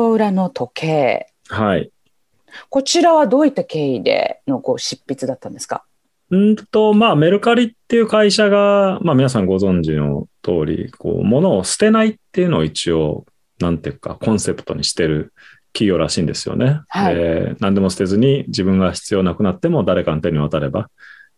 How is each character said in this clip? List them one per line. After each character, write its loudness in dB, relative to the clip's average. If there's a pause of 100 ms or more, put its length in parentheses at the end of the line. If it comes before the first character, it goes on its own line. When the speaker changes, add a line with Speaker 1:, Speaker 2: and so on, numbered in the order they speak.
(140)
Speaker 1:
裏 0
の 0
時 -10
計。 0 (240)
Speaker 2:
は 0
い。 -6 (800)
Speaker 1:
こ 0
ち 0
ら 4
は 4
ど 2
う 4
い 2
っ 0
た -4
経 -2
緯 -6
で -2
の -4
ご -4
執 -10 (100)
筆 -8
だ -4
っ -14
た -14
ん -12
で -16
す -14
か？ -8 (460)
Speaker 2:
う 2
ん 4
と、 2
ま 4
あ、 2
メ 4
ル 4
カ 2
リ 2
っ -16 (160)
て 0
い 4
う 2
会 4
社 2
が、 2
ま 2
あ、 4
皆 4
さ 0
ん 0
ご 2
存 2
知 -2
の -2 (160)
通 -2
り、 -4
こ -8
う、 -2
物 2
を -2
捨 -6
て 2
な 4
い 0
っ -20 (180)
て -2
い 2
う 0
の 0
を 0
一 -4
応、 -2 (340)
な -2
ん -2
て -8
い -6
う -20
か、 -12
コ -2
ン 0
セ -4
プ -16
ト -8
に -6
し -4
て 0
る -4 (380)
企 0
業 2
ら 0
し -8
い 0
ん 0
で -4
す -10
よ -4
ね。 0
Speaker 1:
は -2
い。 -2
Speaker 2:
で、 -2
何 2
で 2
も 2
捨 -6
て 0
ず 0
に 2
自 -2
分 2
が 2
必 -8
要 2
な 0
く -6
な 0
っ -16
て 0
も 0
誰 2
か -2
の -4
手 -2
に 0
渡 -2
れ -2
ば、 -6 (500)